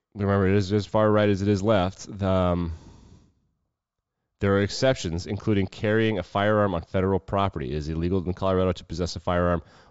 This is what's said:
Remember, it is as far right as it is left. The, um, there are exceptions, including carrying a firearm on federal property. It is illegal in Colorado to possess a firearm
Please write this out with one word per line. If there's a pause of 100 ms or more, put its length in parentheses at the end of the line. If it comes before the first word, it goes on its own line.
(140)
Remember,
it
is
as
far
right
as
it
is
left. (120)
The,
um, (1700)
there
are
exceptions,
including
carrying
a
firearm
on
federal
property.
It
is
illegal
in
Colorado
to
possess
a
firearm (280)